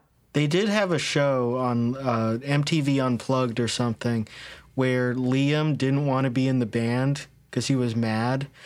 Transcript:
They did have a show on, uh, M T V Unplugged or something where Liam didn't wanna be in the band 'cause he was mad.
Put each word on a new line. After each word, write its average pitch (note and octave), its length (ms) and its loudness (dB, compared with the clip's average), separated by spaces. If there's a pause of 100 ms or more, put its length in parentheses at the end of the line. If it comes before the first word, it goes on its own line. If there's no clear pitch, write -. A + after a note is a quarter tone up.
(320)
They D3+ 160 0
did F#3 200 2
have G3+ 220 0
a D3+ 80 2
show C3 600 0
on, B2 380 0
uh, A#2 460 0
M C#3+ 220 0
T D#3+ 160 0
V C#3 200 2
Unplugged B2+ 600 0
or A2+ 80 0
something A#2 580 -2 (480)
where B2+ 400 0
Liam C#3 640 2
didn't C#3 300 0
wanna C3+ 240 2
be C3 180 0
in C3 100 2
the B2 60 2
band B2 640 -2 (240)
'cause - 160 -2
he C3+ 100 2
was A#2+ 180 0
mad. A#2 520 0 (200)